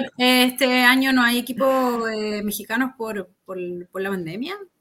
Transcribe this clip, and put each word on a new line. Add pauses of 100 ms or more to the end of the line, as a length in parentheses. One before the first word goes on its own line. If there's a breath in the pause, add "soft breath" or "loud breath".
(180)
eh,
este
año
no
hay
equipos,
eh,
mexicanos
por, (160)
por, (340)
por
la
pandemia, (260)